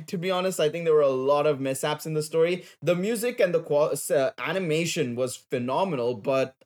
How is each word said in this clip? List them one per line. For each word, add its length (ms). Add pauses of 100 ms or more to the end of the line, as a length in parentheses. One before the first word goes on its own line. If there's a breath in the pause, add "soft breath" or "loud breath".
to 100
be 100
honest. 300
I 120
think 160
there 80
were 80
a 60
lot 380
of 140
mishaps 440
in 100
the 80
story. 420 (160 loud breath)
The 160
music 420
and 160
the 60
qual-, 320
s-, 180
uh, 280
animation 760
was 220
phenomenal, 800
but 520